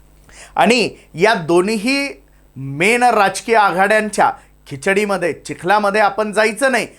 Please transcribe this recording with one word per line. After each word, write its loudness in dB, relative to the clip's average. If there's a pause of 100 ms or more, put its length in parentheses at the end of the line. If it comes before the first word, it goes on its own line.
(560)
आणि 2 (240)
या 2
दोन्हीही -2 (340)
मेन -2
राजकीय 2
आघाड्यांच्या 2 (360)
खिचडीमध्ये, -2
चिखलामध्ये -2
आपण -2
जायचं 0
नाही -2 (120)